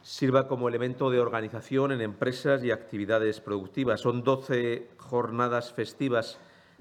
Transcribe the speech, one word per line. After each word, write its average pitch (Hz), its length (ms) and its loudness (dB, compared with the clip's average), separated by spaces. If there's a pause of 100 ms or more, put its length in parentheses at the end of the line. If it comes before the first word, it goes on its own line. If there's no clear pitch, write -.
sirva 131 460 2
como 123 220 0
elemento 123 400 0
de 123 100 4
organización 117 720 0
en 123 100 -2
empresas 123 600 -2
y 123 60 0
actividades 107 720 0
productivas. 104 600 -2
Son 120 220 0
doce 123 760 0
jornadas 120 760 -2
festivas 117 680 -2 (420)